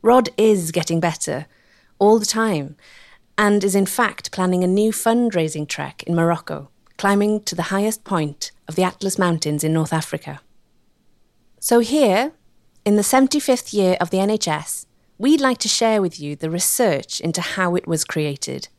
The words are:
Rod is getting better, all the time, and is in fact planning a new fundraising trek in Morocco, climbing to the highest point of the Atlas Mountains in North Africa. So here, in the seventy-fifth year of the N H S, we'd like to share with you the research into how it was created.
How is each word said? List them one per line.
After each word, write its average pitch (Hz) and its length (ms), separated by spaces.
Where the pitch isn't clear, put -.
Rod 240 340
is 202 360
getting 165 280
better, 156 460
all 214 180
the 214 80
time, 175 500
and 208 260
is 196 120
in 196 100
fact - 460
planning 185 320
a 180 40
new 208 240
fundraising 190 760
trek - 360
in 170 120
Morocco, 165 540
climbing 208 460
to - 120
the 170 80
highest 208 400
point 156 480
of 160 80
the 185 80
Atlas 185 360
Mountains 160 440
in 160 80
North 160 220
Africa. 156 480
So 240 200
here, 240 540
in 208 120
the 208 80
seventy-fifth 269 720
year 185 280
of 170 80
the 190 100
N 196 100
H 214 180
S, 156 400
we'd 277 240
like 262 180
to - 80
share 220 340
with 175 180
you 147 160
the 156 140
research 175 720
into 170 220
how 180 340
it - 120
was 160 160
created. 143 640